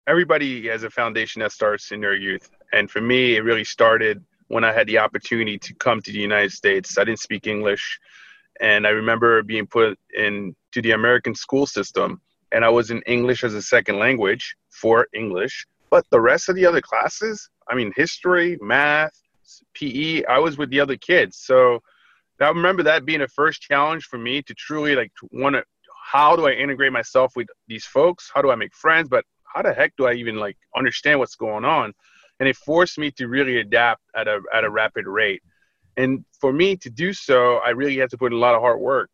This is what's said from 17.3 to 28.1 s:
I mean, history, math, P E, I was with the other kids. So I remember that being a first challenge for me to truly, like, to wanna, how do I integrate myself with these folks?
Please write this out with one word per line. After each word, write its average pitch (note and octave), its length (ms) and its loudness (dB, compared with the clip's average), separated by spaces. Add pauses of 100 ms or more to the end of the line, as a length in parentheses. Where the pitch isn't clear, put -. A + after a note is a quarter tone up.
I A#2 60 -4
mean, A#2 220 -4
history, E3+ 640 0
math, D3 520 0 (640)
P D3+ 440 -6
E, - 80 -4
I B2+ 120 2
was D#3 200 0
with C#3 120 -6
the C3+ 100 0
other C3+ 160 0
kids. C#3 420 0
So B2+ 420 4 (600)
I C#3+ 80 4
remember F3 340 2
that D3+ 220 4
being D3+ 160 -2
a C3 80 -4
first D3+ 320 -2
challenge D3 440 0
for - 140 -12
me B2+ 240 -6
to A#2 120 -16
truly, D3+ 400 -4
like, A#2 260 -2
to - 120 -20
wanna, C3+ 300 -2 (500)
how D3 220 6
do E3 120 2
I C3+ 60 4
integrate C3+ 400 -2
myself B2+ 440 0
with A#2 100 -6 (220)
these A2 160 -12
folks? E3+ 500 0